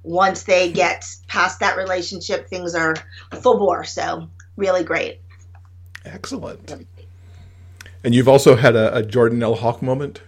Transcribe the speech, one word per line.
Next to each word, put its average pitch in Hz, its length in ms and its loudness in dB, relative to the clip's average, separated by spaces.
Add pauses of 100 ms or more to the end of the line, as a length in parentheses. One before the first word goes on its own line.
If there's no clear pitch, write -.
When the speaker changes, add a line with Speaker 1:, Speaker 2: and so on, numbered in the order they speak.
Speaker 1:
once 185 420 0
they 180 280 2
get 175 340 -2 (220)
past 185 320 -2
that 202 160 0
relationship, 185 720 -6
things 180 260 -8
are 160 220 0 (460)
full 240 180 4
bore. 175 240 0
So 165 460 -8 (260)
really 185 260 0
great. - 380 -6 (840)
Speaker 2:
Excellent. 151 840 -14 (1160)
And 117 100 2
you've 127 140 4
also 139 260 8
had 117 220 4
a, 110 180 2
a 113 80 0
Jordan 117 400 2
L 113 120 0
Hawk 113 260 -4
moment? 135 460 -6